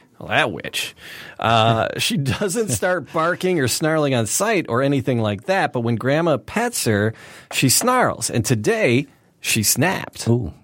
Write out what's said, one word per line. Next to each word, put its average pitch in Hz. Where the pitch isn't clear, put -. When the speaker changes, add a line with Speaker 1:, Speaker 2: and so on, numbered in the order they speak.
Speaker 1:
Well, -
that 123
witch. -
Uh, 113
<laughs> -
she 214
doesn't 185
start 170
barking 170
or 127
snarling 156
on 117
sight 196
or 123
anything 139
like 104
that, 185
but 127
when 117
Grandma 143
pets 233
her, 107
she -
snarls, 233
and 110
today 135
she -
snapped. -
Speaker 2:
Ooh. 113